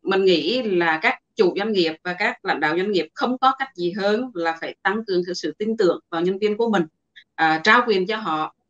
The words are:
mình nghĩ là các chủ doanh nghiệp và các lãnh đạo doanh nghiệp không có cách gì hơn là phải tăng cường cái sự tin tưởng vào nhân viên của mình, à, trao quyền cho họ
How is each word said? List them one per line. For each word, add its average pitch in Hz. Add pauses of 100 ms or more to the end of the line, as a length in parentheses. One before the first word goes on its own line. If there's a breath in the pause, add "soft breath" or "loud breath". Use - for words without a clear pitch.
mình 190
nghĩ 185
là 175
các - (200)
chủ 185
doanh 214
nghiệp 170
và 180
các 214
lãnh 151
đạo 156
doanh 202
nghiệp 165
không 254
có 262
cách 269
gì 175
hơn 214
là 165
phải -
tăng 220
cường 180
cái 180
sự 156
tin 220
tưởng 180 (100)
vào 170
nhân 190
viên 208
của 233
mình, 185 (520 loud breath)
à, 160
trao 233
quyền 185
cho 214
họ 160 (140)